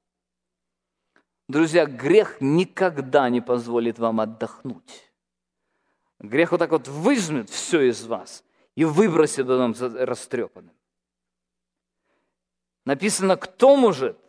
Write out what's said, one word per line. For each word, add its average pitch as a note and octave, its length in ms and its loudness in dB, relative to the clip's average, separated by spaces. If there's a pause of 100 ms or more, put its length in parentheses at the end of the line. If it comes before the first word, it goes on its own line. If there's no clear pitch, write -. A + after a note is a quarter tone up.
(1500)
Друзья, D#3 380 2
грех D3 540 2
никогда C#3+ 880 0
не A#2+ 100 0
позволит A#2 580 -2
вам A2+ 220 -2
отдохнуть. A2 880 -10 (1080)
Грех C#3 340 -2
вот F3 60 0
так E3 120 0
вот D3 160 -2
выжмет D#3 600 -2
все - 320 -2
из A#2 240 0
вас - 400 -12 (300)
и D3+ 100 0
выбросит D#3+ 600 2
потом B2+ 280 0
за-, B2 300 -6
растрепанным. A#2 720 -8 (2000)
Написано, F#3+ 540 0
кто - 360 4
может F#3 440 2 (100)